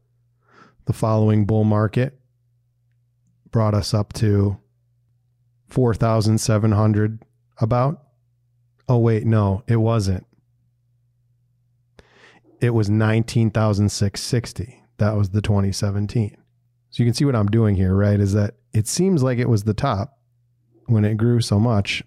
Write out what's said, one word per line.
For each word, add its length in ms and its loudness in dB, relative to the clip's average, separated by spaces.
The 80 -2
following 520 2
bull 200 0
market 520 0
brought 240 0
us 180 -2
up 200 -2
to 440 0
four 260 0
thousand 460 0
seven 320 0
hundred 520 0
about. 440 -2
Oh, 100 2
wait, 280 2
no, 400 0
it 80 2
wasn't. 500 0
It 80 0
was 200 0
nineteen 640 0
thousand 400 0
six 300 -4
sixty. 600 -8
That 200 -2
was 140 0
the 100 -2
twenty 320 0
seventeen. 640 -4
So 140 -2
you 40 2
can 60 0
see 120 -2
what 100 0
I'm 120 0
doing 280 2
here, 180 0
right? 240 2
Is 140 2
that 240 -2
it 140 0
seems 360 0
like 160 -2
it 100 -2
was 160 0
the 80 0
top 440 -4
when 180 2
it 140 0
grew 240 2
so 180 0
much, 460 0